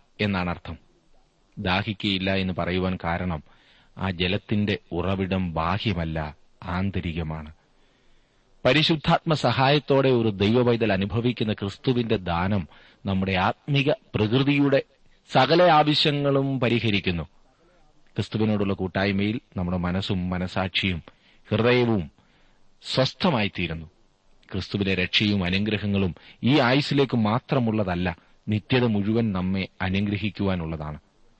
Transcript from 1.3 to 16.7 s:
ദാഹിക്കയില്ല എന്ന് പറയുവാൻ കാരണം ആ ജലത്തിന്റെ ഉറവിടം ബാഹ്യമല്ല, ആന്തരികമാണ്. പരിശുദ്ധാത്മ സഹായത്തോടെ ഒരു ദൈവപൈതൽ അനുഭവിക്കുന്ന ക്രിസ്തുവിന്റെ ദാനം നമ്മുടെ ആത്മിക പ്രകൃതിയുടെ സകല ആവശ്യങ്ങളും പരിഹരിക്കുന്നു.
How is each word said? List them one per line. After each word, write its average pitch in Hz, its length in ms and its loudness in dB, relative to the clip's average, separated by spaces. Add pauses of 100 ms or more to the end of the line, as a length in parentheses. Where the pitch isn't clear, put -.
ദാഹിക്കയില്ല 95 800 -2
എന്ന് 92 220 -2
പറയുവാൻ 92 460 -2
കാരണം 85 400 -4 (540)
ആ 95 140 -4
ജലത്തിന്റെ 101 640 -2 (140)
ഉറവിടം 92 640 -2
ബാഹ്യമല്ല, 82 800 -4 (280)
ആന്തരികമാണ്. 85 920 -6 (1120)
പരിശുദ്ധാത്മ 156 680 2
സഹായത്തോടെ 135 760 2
ഒരു 117 200 4
ദൈവപൈതൽ 113 640 2
അനുഭവിക്കുന്ന 110 600 -2
ക്രിസ്തുവിന്റെ 113 640 -2
ദാനം 90 500 -2 (380)
നമ്മുടെ 95 260 0
ആത്മിക 131 600 0 (240)
പ്രകൃതിയുടെ 135 640 2 (500)
സകല 147 320 4
ആവശ്യങ്ങളും 143 960 2
പരിഹരിക്കുന്നു. 104 640 0 (920)